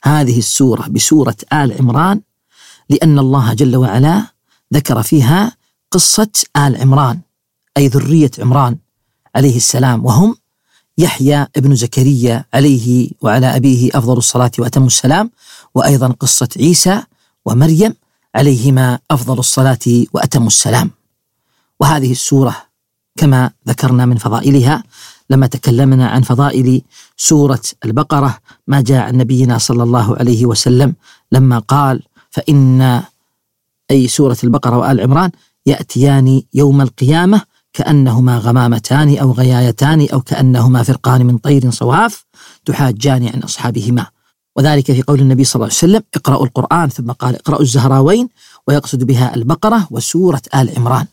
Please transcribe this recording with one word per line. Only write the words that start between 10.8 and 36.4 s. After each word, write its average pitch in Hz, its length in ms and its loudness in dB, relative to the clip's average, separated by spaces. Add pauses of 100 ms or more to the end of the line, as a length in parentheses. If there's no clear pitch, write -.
يحيى 143 480 0 (100)
ابن 139 180 2
زكريا 123 680 0 (100)
عليه 123 560 0 (100)
وعلى 123 360 0
أبيه 123 380 2
أفضل 123 220 0
الصلاة 120 420 -2
وأتم 123 280 0
السلام، 160 440 0 (440)
وأيضًا 131 340 0
قصة 127 480 -4
عيسى 180 460 0 (420)
ومريم 160 500 2 (400)
عليهما 127 640 0 (120)
أفضل 131 280 -4
الصلاة 123 760 0
وأتم 123 340 -2
السلام. 110 440 -2 (920)
وهذه 143 320 0
السورة 135 440 -2 (600)
كما 127 340 2 (180)
ذكرنا 123 380 0
من 123 100 0
فضائلها 131 680 0 (460)
لما 135 160 2
تكلمنا 127 600 0
عن 127 140 0
فضائل 127 600 0 (340)
سورة 143 440 0 (240)
البقرة، 139 540 -2 (280)
ما 139 140 0
جاء 127 220 2
عن 120 140 -4
نبينا 127 420 0
صلى 120 240 -2
الله 120 340 0
عليه 123 300 0
وسلم 127 480 0 (380)
لما 131 260 2
قال: 135 440 -2 (280)
"فإن"، 131 720 2 (880)
أي 127 180 2
سورة 131 360 0
البقرة 120 340 0
وآل 123 220 0
عمران، 147 300 2 (360)
"يأتيان 135 760 2 (120)